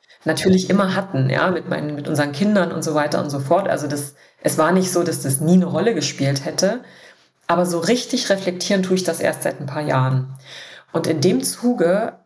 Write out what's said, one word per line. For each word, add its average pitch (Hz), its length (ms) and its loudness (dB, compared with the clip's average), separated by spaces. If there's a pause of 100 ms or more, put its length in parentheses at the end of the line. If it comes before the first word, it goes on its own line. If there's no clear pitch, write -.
(240)
natürlich 185 440 2
immer 190 260 2
hatten, 135 360 0
ja, 151 200 2
mit 175 180 -4
meinen, 151 260 -4
mit 143 140 -8
unseren 143 240 0
Kindern 190 400 2
und 160 100 -6
so 156 120 -2
weiter 151 280 0
und 147 80 -6
so 143 80 -4
fort. 175 300 0
Also 147 180 -2
das, 139 280 -6 (280)
es 135 160 0
war 160 140 4
nicht 185 200 2
so, 175 120 2
dass 160 180 -4
das 135 180 0
nie 165 140 4
eine 185 120 6
Rolle 196 280 0
gespielt 139 500 -2
hätte. 196 360 -2 (680)
Aber 175 180 2
so 175 140 -2
richtig 240 500 0
reflektieren 190 540 0
tue 185 140 0
ich 185 80 -2
das 165 160 -2
erst 147 240 -2
seit - 160 -4
ein 143 60 -8
paar 151 160 -6
Jahren. 131 520 0 (580)
Und 165 140 -2
in 160 140 0
dem 226 240 2
Zuge 202 720 0 (120)